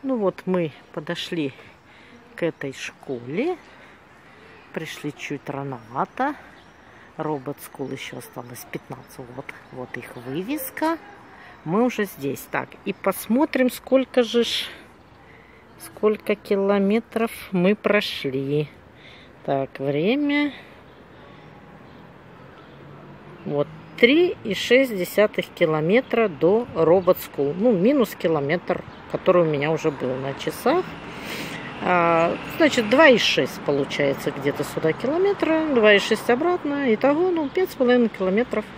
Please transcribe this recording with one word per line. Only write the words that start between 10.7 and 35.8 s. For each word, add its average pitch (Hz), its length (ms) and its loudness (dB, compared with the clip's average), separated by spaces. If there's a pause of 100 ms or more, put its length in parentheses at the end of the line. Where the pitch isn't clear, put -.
Мы 190 180 2
уже 226 220 0
здесь. 135 360 -8 (100)
Так, 135 180 -4 (160)
и 196 80 -4
посмотрим, 254 760 0
сколько - 520 0
же 233 200 2
ж, - 240 -4 (1120)
сколько - 560 -2
километров 202 960 0 (200)
мы 185 240 4
прошли. 147 960 0 (760)
Так, 135 340 -2
время. 269 760 0 (3000)
Вот, 147 220 -2 (300)
три 320 460 4
и 208 100 -4
шесть 247 420 2
десятых 185 520 0
километра 185 840 2
до 180 460 2
Робот 170 420 4
Скул. 143 380 -4
Ну, 226 160 4
минус 220 440 2
километр, 165 680 0 (280)
который 180 300 4
у 165 40 6
меня 151 260 0
уже 156 180 0
был 131 280 -4
на 135 180 -6
часах. 294 500 0 (960)
А, 170 520 4 (220)
значит, 254 320 2
два 294 180 8
и 233 120 8
шесть - 420 0
получается 139 720 -2
где-то 139 320 -4
сюда 160 300 -2
километра, 320 720 0 (100)
два 214 200 8